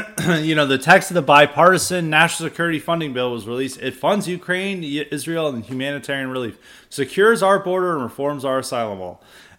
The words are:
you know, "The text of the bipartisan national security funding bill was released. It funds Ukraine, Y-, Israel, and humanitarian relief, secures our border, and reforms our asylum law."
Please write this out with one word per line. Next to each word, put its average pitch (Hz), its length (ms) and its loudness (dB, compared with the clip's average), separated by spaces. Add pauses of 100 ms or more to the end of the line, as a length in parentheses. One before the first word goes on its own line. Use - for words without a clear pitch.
(400)
you 156 160 0
know, 147 100 4
"The 135 120 2
text 175 340 4
of - 20 -4
the 170 80 2
bipartisan 156 880 4
national 160 380 0
security 165 320 -4
funding 160 320 -4
bill 123 180 -2
was 113 160 -8
released. 127 340 -6
It 131 140 -6
funds 190 320 0
Ukraine, 185 560 -4
Y-, 143 300 -6
Israel, 156 340 -4
and 120 180 -6
humanitarian 135 640 -6
relief, 127 280 -6 (320)
secures 190 500 2
our 190 200 4
border, 180 340 -2
and 139 80 -4
reforms 139 420 -6
our 131 140 0
asylum 117 400 -4
law." 92 220 -12 (380)